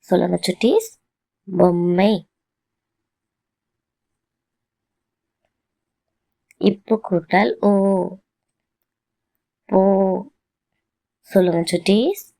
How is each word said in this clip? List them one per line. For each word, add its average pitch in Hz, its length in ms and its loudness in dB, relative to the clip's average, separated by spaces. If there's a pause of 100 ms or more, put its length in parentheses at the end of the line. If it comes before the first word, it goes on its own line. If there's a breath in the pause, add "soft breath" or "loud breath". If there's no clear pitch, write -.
சொல்லுங்க 180 340 0
சுட்டீஸ். 262 460 -2 (600)
பொம்மை. 180 640 2 (4000)
இப்பு 202 400 0
கூட்டல் 180 600 0
ஓ. 202 100 2 (2000)
போ. 190 120 2 (1500)
சொல்லுங்க 180 320 2
சுட்டீஸ். 202 600 -2 (180)